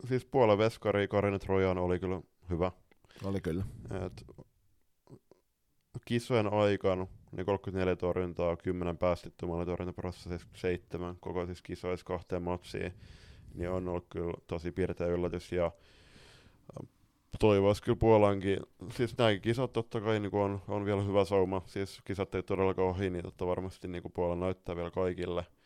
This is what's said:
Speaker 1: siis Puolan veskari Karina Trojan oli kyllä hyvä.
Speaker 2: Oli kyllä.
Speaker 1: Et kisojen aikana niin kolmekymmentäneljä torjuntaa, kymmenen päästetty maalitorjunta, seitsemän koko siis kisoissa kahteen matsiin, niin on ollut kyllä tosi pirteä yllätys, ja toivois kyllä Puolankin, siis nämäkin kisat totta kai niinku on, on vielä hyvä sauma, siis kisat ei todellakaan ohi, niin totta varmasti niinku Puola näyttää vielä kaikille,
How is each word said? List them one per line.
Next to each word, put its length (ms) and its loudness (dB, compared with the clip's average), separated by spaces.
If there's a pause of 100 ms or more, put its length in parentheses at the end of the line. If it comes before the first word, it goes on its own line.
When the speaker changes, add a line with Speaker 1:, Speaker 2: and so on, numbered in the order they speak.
Speaker 1:
siis 160 -2
Puolan 340 6
veskari 500 2
Karina 300 2
Trojan 400 2
oli 200 2
kyllä 220 -4 (300)
hyvä. 220 0 (520)
Speaker 2:
Oli 160 -2
kyllä. 240 -4 (420)
Speaker 1:
Et 180 -14 (1800)
kisojen 480 0
aikana 540 4 (260)
niin 140 -6
kolmekymmentäneljä 500 2
torjuntaa, 600 0
kymmenen 420 -4
päästetty 480 -2
maalitorjunta, 680 -4 (420)
seitsemän 640 -4
koko 260 -4
siis 160 -10
kisoissa 440 -6
kahteen 360 -4
matsiin, 500 -6 (640)
niin 160 -6
on 180 -4
ollut 200 -4
kyllä 260 -6 (120)
tosi 260 -6
pirteä 340 -2
yllätys, 460 -2
ja 200 0 (1700)
toivois 400 6
kyllä 160 0
Puolankin, 600 6 (380)
siis 220 -2
nämäkin 240 4
kisat 300 0
totta 280 -4
kai 200 2
niinku 200 0
on, 280 0
on 160 -2
vielä 180 0
hyvä 220 2
sauma, 420 0
siis 380 -8
kisat 300 -4
ei 80 -2
todellakaan 460 2
ohi, 220 -2
niin 140 -6
totta 220 -8
varmasti 420 -4
niinku 200 -8
Puola 280 -2
näyttää 400 -4
vielä 140 -4
kaikille, 560 -2 (200)